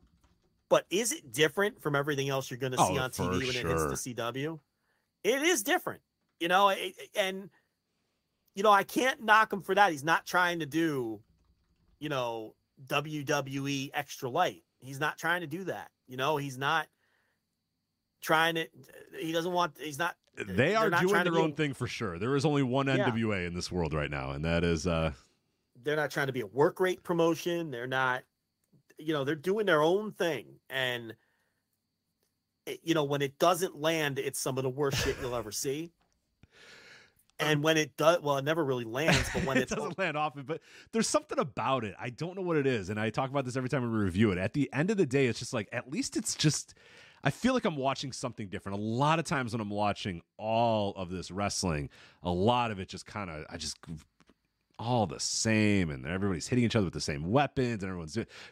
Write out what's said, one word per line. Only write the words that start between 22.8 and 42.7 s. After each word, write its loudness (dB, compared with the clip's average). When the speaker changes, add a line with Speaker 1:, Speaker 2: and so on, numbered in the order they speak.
Speaker 1:
Yeah. 2
Speaker 2:
N 4
W 2
A 0
in -6
this -6
world 0
right 0
now, -4
and -4
that 2
is, 2
uh, 2
Speaker 1:
They're -2
not -2
trying -2
to -4
be -2
a -6
work 2
rate 0
promotion. 0
They're -8
not, 0
you -4
know, 0
they're -2
doing -2
their 6
own 2
thing. -2
And, -4
it, -10
you 0
know, 2
when 0
it -4
doesn't 2
land, 0
it's -4
some -2
of -2
the 0
worst -2
shit -2
you'll -4
ever -6
see. -6
And 2
when 4
it -2
does, 6
well, 0
it -4
never 0
really -2
lands, 2
but -2
when 0
Speaker 2:
<laughs> 4
It 2
Speaker 1:
it's -4
Speaker 2:
doesn't -6
land -2
often, -4
but -8
there's 2
something 0
about 0
it. -6
I -8
don't -10
know -8
what 0
it 2
is, 0